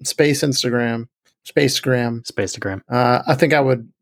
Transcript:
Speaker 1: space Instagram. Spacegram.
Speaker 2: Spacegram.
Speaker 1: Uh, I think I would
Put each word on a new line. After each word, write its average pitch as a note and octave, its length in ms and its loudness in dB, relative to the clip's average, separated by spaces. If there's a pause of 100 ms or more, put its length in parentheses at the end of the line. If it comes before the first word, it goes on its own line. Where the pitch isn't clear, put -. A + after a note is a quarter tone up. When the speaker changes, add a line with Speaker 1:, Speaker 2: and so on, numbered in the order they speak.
Speaker 1:
space D3 380 0
Instagram. A#2+ 680 -2 (380)
Spacegram. B2 800 0
Speaker 2:
Spacegram. G2+ 640 -6
Speaker 1:
Uh, B2 380 2
I D#3 80 2
think D3+ 180 2
I D3 80 4
would B2+ 300 0 (100)